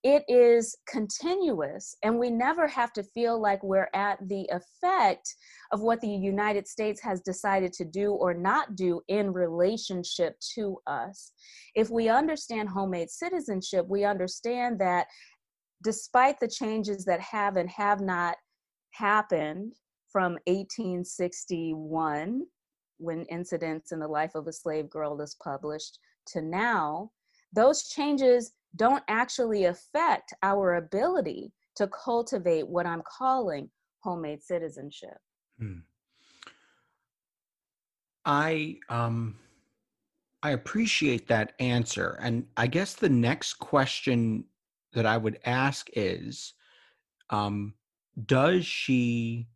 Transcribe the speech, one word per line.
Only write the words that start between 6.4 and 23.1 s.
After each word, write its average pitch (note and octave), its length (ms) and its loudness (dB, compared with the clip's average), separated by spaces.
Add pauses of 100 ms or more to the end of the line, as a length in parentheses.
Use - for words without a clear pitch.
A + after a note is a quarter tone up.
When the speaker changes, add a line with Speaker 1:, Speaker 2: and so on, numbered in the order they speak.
Speaker 1:
States G#3+ 340 -4
has F#3+ 200 -4
decided F#3+ 520 0
to F3 120 -6
do G3 280 -2
or F3+ 200 2
not G#3 420 0
do F3 340 0
in G3+ 220 0
relationship F3+ 1040 0 (200)
to G3+ 320 -6
us. C#3+ 440 -8 (440)
If A3 140 2
we A3+ 200 2
understand A#3+ 600 0
homemade F#3 420 -2
citizenship, G#3 760 -2
we G3 160 0
understand G#3+ 760 -2
that F3+ 260 2 (760)
despite B3 560 2
the A#3 80 0
changes G#3+ 580 -4
that F3+ 160 2
have G3+ 360 -2
and F3+ 120 0
have G3+ 320 0
not F3 360 0 (540)
happened G3+ 840 0 (380)
from F3+ 260 0 (100)
eighteen F#3 580 -2
sixty-one, D#3+ 1400 -4 (540)
when E3 280 -6